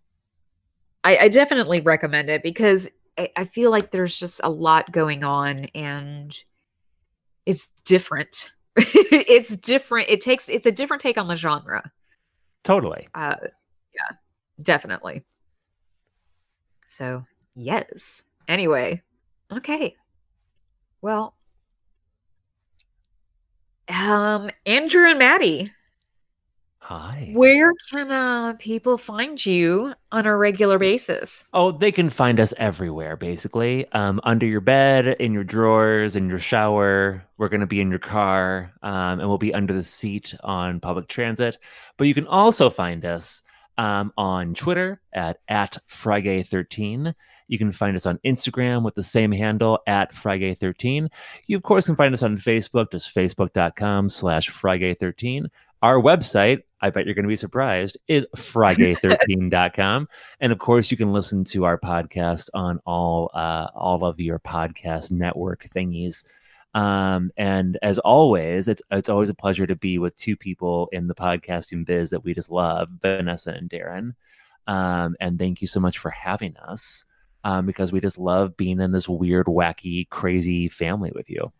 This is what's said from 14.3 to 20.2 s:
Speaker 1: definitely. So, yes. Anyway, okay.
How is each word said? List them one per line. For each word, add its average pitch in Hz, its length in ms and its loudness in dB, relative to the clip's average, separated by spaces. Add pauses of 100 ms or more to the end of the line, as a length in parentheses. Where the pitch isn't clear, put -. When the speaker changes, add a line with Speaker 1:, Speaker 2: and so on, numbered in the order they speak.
Speaker 1:
definitely. 135 640 -4 (1600)
So, 127 400 -12 (300)
yes. - 680 -8 (240)
Anyway, 160 540 -2 (500)
okay. 269 440 -6 (1040)